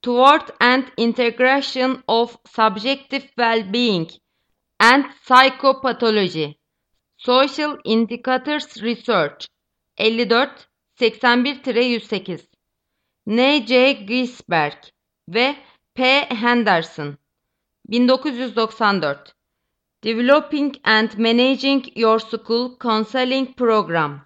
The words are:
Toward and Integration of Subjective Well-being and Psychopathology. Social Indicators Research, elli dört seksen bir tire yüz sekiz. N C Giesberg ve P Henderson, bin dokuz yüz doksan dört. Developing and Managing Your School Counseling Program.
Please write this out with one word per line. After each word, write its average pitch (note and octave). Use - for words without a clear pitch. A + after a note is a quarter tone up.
Toward C4
and B3+
Integration B3+
of A#3
Subjective A#3+
Well-being A3+
and B3+
Psychopathology. B3
Social C#4+
Indicators A#3+
Research, A3+
elli A3+
dört -
seksen A#3+
bir C#4
tire B3
yüz A#3
sekiz. F#3
N B3+
C B3+
Giesberg G3+
ve B3
P C4
Henderson, G3+
bin A#3+
dokuz C4
yüz A#3+
doksan G#3+
dört. C#3+
Developing C#4
and A3
Managing B3+
Your A3
School A#3
Counseling B3+
Program. E3